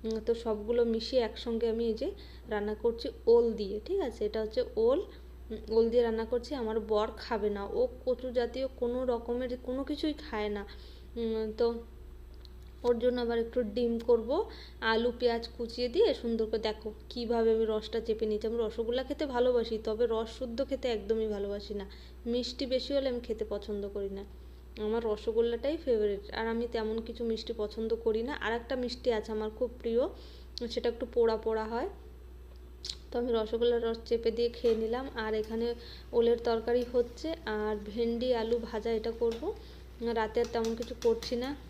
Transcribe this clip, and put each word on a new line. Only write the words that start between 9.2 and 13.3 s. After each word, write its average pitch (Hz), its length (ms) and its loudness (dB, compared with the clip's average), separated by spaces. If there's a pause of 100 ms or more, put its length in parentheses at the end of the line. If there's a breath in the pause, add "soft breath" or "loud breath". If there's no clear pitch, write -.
কোনো 262 180 -2
কিছুই 294 300 -2 (100)
খায় 214 320 -2
না। 202 60 -4 (540 loud breath)
উম, 220 300 -2 (100)
তো 240 100 4 (1160)
ওর 240 160 4
জন্য 247 220 4
আবার 233 240 2